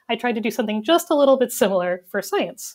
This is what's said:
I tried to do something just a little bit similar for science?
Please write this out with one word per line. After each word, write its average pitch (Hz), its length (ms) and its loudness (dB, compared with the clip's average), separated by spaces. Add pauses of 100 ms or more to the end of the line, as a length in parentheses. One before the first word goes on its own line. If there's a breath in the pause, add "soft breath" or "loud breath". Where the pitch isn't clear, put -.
I 233 80 -4
tried 240 180 -2
to 226 60 -4
do 220 100 -2
something 214 320 -4
just 320 280 2
a 320 40 2
little 277 220 6
bit 247 160 0
similar 185 560 0
for 202 120 -4
science? - 540 -4